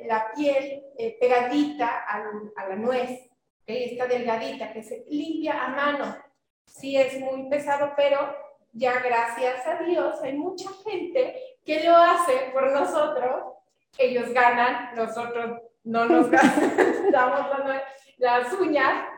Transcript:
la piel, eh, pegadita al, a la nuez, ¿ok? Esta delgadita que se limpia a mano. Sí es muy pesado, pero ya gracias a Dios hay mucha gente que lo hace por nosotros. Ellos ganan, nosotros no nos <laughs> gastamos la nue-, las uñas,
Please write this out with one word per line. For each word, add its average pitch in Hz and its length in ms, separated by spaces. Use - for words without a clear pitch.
la 220 300
piel, 285 480
eh, 226 220
pegadita 247 680
al, 208 180
a 196 120
la 190 80
nuez, 247 360
¿ok? - 60
Esta 247 400
delgadita 233 680
que 220 100
se - 260
limpia 294 560
a 262 40
mano. 285 480
Sí 269 320
es 262 220
muy 262 300
pesado, 285 460
pero 285 400
ya 247 260
gracias 247 680
a 330 180
Dios 311 380
hay 269 120
mucha 370 360
gente 415 480
que 311 200
lo 339 100
hace 339 380
por 269 200
nosotros. 285 840
Ellos 247 360
ganan, 240 640
nosotros 233 680
no 226 200
nos 330 240
<laughs> - 0
gastamos 269 1200
la 269 160
nue-, 269 180
las 247 360
uñas, 311 520